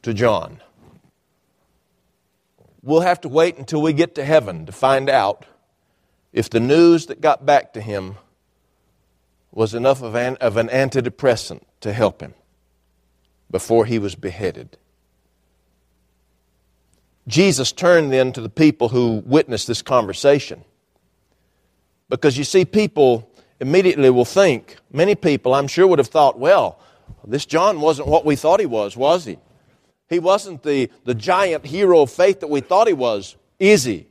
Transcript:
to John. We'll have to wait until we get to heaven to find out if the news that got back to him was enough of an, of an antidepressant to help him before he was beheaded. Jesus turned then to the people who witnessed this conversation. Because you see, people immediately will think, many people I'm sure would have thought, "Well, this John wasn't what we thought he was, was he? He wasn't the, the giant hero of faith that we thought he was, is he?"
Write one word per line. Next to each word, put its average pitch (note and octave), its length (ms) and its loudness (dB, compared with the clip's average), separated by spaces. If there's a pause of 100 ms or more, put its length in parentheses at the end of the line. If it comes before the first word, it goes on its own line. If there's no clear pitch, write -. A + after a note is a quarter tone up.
to A#2 120 -6
John. G#2 460 -2 (2250)
We'll D3+ 160 2
have F3 220 0
to D#3 80 -12
wait D#3+ 280 2
until D3 240 -6
we D#3+ 120 0
get E3 220 -2
to C#3 100 -8
heaven G#2 400 0
to F#2+ 80 -20
find C3+ 360 0
out G#2 360 0 (880)
if A2+ 160 -4
the A#2 100 0
news D#3+ 460 4
that - 160 -14
got C#3 240 0
back C#3+ 260 2
to A2 80 -14
him G2+ 380 -10 (1400)
was A2 200 -4
enough C3 280 0
of A2+ 140 -10
an, B2 260 -4
of A2+ 160 -2
an A2+ 100 0
antidepressant B2 920 -2 (200)
to G#2+ 100 -8
help G#2+ 300 -2
him - 120 -18 (1160)
before A2+ 360 0
he A2+ 120 -4
was G2+ 180 -6
beheaded. - 600 -10 (2500)
Jesus C3+ 440 0
turned E3+ 420 2
then C3 200 2
to A#2+ 80 -12
the G#2+ 80 -10
people D3+ 400 2
who A#2 360 0
witnessed B2 420 0
this A#2 140 -6
conversation. C3 840 0 (1400)
Because C3 300 -2
you D3 60 -6
see, F3+ 220 0
people C#3 640 0 (300)
immediately C#3+ 500 2
will B2 160 4
think, E3 520 0 (140)
many F3+ 240 0
people C3+ 380 -2
I'm C#3 140 0
sure F3+ 200 2
would E3+ 120 4
have B2+ 80 2
thought, C#3 300 2
"Well, C3 400 0 (480)
this B2 200 -6
John F3 360 0
wasn't D3 260 0
what D3+ 180 2
we D3+ 100 2
thought E3 240 2
he G3 80 -2
was, G#2+ 280 -4
was D3+ 300 0
he? F#2+ 120 -12 (680)
He F3 120 -2
wasn't F#3 420 -2
the, C#3 280 -2 (160)
the A#2+ 100 -4
giant F3+ 500 -2
hero F3 360 4
of C3+ 100 0
faith F#3+ 300 0
that D3+ 80 -12
we C#3+ 120 -2
thought G3 260 0
he G3 60 0
was, A#2 420 -4 (240)
is F#3+ 260 4
he?" F#2+ 260 -6